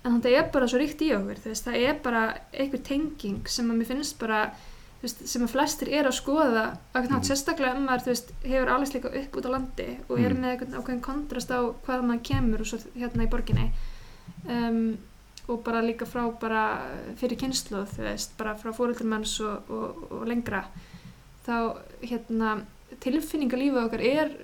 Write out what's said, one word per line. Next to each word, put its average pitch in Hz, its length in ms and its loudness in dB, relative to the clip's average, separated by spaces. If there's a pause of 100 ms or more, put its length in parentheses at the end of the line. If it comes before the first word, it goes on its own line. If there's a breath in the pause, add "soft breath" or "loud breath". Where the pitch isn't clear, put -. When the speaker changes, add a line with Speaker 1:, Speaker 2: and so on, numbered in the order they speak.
Speaker 1:
En 240 160 4
þetta 240 160 4
er 311 180 8
bara 262 160 6
svo 247 140 4
ríkt 302 240 0
í 311 100 6
okkur, 202 240 -2
þú 226 140 -10
veist, 220 120 -4
það 240 140 -2
er 285 220 4
bara 233 220 2 (260)
einhver 269 340 -2
tenging 277 540 -2 (100)
sem 240 240 0
að 233 80 2
mér 226 80 2
finnst 277 320 -2
bara, 220 200 0 (580 loud breath)
þú - 80 -12
veist, 233 160 -6 (100)
sem 240 160 2
að 226 60 -2
flestir 277 420 2
eru 285 160 6
að 254 60 0
skoða 277 480 4
á - 100 -4 (220)
einhvern 247 180 2
hátt, 254 80 2
Speaker 2:
Mhm. - 60 0
Speaker 1:
sérstaklega 277 480 2
ef 277 80 0
maður, 254 180 2
þú 254 80 0
veist, - 220 -2 (100)
hefur 254 300 4
alist 269 240 2
líka 254 240 -2
upp 277 180 -8
út 254 80 -4
á 247 60 -2
landi 262 340 -4 (220)
og 247 100 0
er - 160 4
Speaker 2:
Mhm. 254 80 0
Speaker 1:
með 254 80 2
einhvern 254 240 -4
ákveðinn 247 320 -4
kontrast 269 480 -4
á 247 60 0 (260)
hvað 254 160 0
maður 240 220 2
kemur 240 360 2
og 214 60 -4
svo 226 120 -6 (180)
hérna 240 260 0
í 226 80 6
borginni. 120 380 4 (800 loud breath)
Ehm, 226 500 0 (500)
og 233 140 -4
bara 226 200 0
líka 233 220 0
frá 240 220 -4 (140)
bara 220 400 0 (340)
fyrir 240 240 -2
kynslóð, 208 560 -4
þú - 80 -6
veist, 208 340 -6
bara 214 200 -6
frá 220 180 -8
foreldrum 240 340 0
manns 214 320 -2
og, 214 300 -6
og, - 400 -8
og - 160 -6
lengra. 233 380 -2 (840 loud breath)
Þá, 233 320 0 (240)
hérna, 226 600 -2 (380)
tilfinningalífið 269 840 2
okkar 220 140 -2
er 285 300 4 (140)